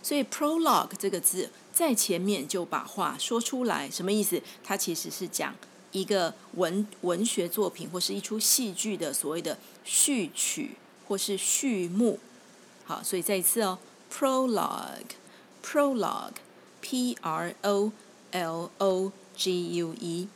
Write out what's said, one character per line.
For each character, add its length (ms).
所 120
以 100
prologue 720
这 100
个 100
字 300
在 240
前 260
面 260
就 160
把 200
话 340
说 240
出 220
来， 260
什 160
么 60
意 100
思？ 180
它 140
其 160
实 160
是 180
讲 280
一 140
个 260
文-， 300
文 240
学 220
作 220
品 200
或 100
是 140
一 80
出 160
戏 360
剧 240
的 160
所 180
谓 100
的 160
序 520
曲 360
或 100
是 200
序 500
幕。 320
好， 180
所 160
以 40
再 160
一 40
次 200
哦 180
，prologue，prologue，P 3000
R 400
O 320
L 460
O 360
G 420
U 220
E。 360